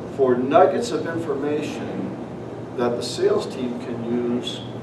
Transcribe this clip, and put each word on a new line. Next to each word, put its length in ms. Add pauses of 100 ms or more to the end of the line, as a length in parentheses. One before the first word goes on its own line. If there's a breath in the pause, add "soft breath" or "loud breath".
(160)
for 180
nuggets 580
of 140
information 1080 (600)
that 200
the 60
sales 440
team 340
can 240
use 560 (220)